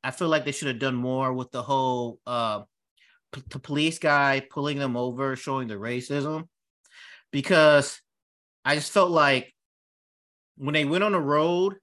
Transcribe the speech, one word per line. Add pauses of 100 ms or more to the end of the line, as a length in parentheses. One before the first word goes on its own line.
I
feel
like
they
should
have
done
more
with
the
whole,
uh, (720)
p-,
the
police
guy (100)
pulling
them
over,
showing
the
racism, (840)
because (640)
I
just
felt
like (1000)
when
they
went
on
the
road